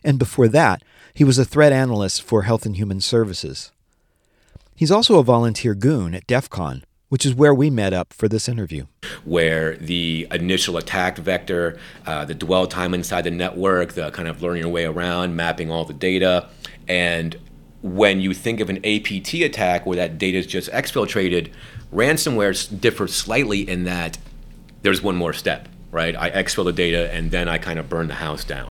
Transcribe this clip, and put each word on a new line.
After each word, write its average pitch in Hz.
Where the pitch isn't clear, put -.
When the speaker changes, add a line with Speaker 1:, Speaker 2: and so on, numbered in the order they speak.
Speaker 1:
And 139
before 120
that, 123
he 147
was 135
a 120
threat 147
analyst 120
for 107
Health 113
and 104
Human 98
Services. 92
He's 160
also 208
a 135
volunteer 117
goon 101
at 90
def 123
con, 69
which 135
is 131
where 143
we 143
met 104
up 90
for -
this 110
interview. 80
Speaker 2:
Where 80
the 82
initial 87
attack 90
vector, 87
uh, 76
the 76
dwell 90
time 90
inside 87
the 85
network, 90
the 78
kind 82
of 78
learning 87
your 85
way 85
around, 87
mapping 82
all 82
the 76
data. 92
And 85
when 98
you 95
think 113
of 98
an 95
A 107
P 98
T 165
attack 90
where 92
that 85
data 92
is 90
just 92
exfiltrated, 95
ransomware 120
s-, -
differs 104
slightly 107
in 90
that 87
there's 95
one 95
more 85
step, -
right? 82
I 78
exfil 95
the 87
data 85
and 82
then 87
I 82
kind 82
of 69
burn 82
the 71
house 76
down. 65